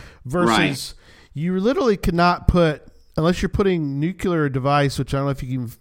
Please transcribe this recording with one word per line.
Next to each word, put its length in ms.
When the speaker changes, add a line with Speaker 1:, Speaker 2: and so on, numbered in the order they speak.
Speaker 1:
versus 320
Speaker 2:
Right. 360
Speaker 1:
you 240
literally 360
could 200
not 340
put, 320
unless 260
you're 80
putting 500
nuclear 500
device, 500
which 140
I 40
don't 100
know 40
if 120
you 160
can, 220